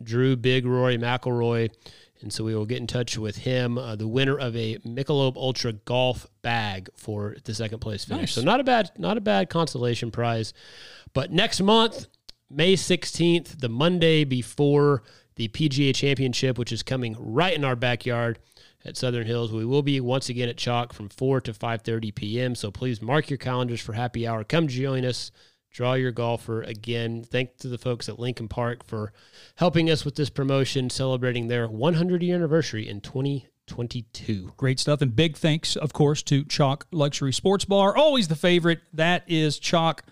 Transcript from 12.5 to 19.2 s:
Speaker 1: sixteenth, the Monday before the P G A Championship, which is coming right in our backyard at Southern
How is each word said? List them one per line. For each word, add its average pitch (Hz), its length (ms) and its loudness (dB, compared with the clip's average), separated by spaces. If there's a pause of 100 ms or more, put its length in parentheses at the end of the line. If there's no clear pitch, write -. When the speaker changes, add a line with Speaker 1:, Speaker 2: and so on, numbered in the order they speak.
Speaker 1:
sixteenth, 170 840 0
the 127 100 -2
Monday 160 540 4
before 143 800 4 (320)
the 117 120 -2
P 151 220 0
G 139 200 2
A 131 40 4
Championship, 131 640 2
which 120 140 -4
is 110 100 -6
coming 123 380 -4
right 143 360 2
in 147 80 0
our 131 120 2
backyard 120 640 0 (440)
at - 140 -12
Southern 120 300 -2